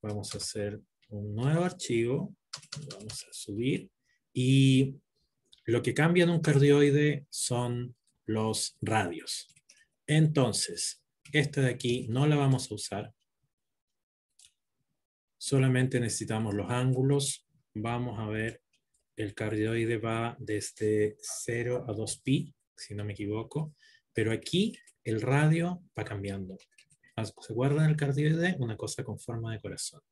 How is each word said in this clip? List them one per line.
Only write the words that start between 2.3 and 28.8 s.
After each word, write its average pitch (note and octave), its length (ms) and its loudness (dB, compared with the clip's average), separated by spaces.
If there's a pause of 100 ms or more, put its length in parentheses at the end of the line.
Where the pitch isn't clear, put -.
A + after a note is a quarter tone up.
Vamos - 380 -14
a - 40 -20
subir. B2+ 580 -4 (420)
Y C3+ 640 4 (680)
lo A#2 180 2
que A#2+ 100 0
cambia E3+ 320 4
en E3+ 60 4
un E3+ 100 2
cardioide C#3+ 880 6
son A#2+ 680 -4 (300)
los A2 560 -2
radios. G2+ 760 -4 (520)
Entonces, D3+ 960 2 (300)
esta C#3+ 300 2
de B2+ 80 4
aquí B2 380 -2
no B2+ 180 2
la D3+ 100 4
vamos C3+ 340 2
a G#2+ 40 -6
usar. - 400 -8 (2250)
Solamente C3 600 2
necesitamos A2 560 -2
los G2+ 160 -2
ángulos. C3 760 0 (280)
Vamos A#2 440 -6
a A2 80 -4
ver, A2 360 -4 (540)
el G#2+ 180 -6
cardioide A2+ 640 -2
va A2+ 400 -4
desde G#2+ 800 0
cero A#2+ 680 -4
a A2 40 -4
dos G#2 280 -6
pi, - 340 0 (220)
si - 180 -16
no G#2 100 -6
me G#2 80 -6
equivoco. G#2+ 640 -6 (380)
Pero A2 200 0
aquí F#3 460 -2 (260)
el A2+ 180 -2
radio D#3 600 2 (160)
va A2 60 -4
cambiando. G2 540 -8 (580)
¿Se - 360 -8
acuerdan C#3+ 360 2
del D3+ 80 4
cardioide? D3+ 640 0
Una A#2 180 -4
cosa - 280 -8